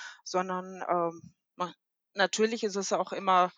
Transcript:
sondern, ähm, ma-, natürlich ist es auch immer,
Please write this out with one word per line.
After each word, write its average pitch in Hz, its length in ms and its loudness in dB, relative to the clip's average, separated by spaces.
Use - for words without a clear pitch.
sondern, 185 640 -4
ähm, 170 460 -2
ma-, 180 180 -6
natürlich 214 500 2
ist 196 120 -4
es 196 180 -2
auch 185 180 -2
immer, 185 460 4